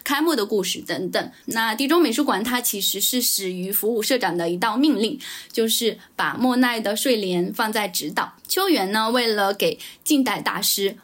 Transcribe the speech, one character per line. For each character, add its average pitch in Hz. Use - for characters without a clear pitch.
开 285
幕 320
的 214
故 208
事 -
等 175
等。 196
那 226
地 269
中 330
美 269
术 254
馆 202
它 247
其 208
实 190
是 247
始 196
于 180
服 214
务 214
社 247
长 175
的 170
一 175
道 220
命 277
令， 214
就 226
是 220
把 147
莫 247
奈 240
的 202
睡 247
莲 185
放 220
在 208
直 151
岛。 -
秋 381
元 202
呢， 220
为 247
了 208
给 -
近 277
代 202
大 -
师 196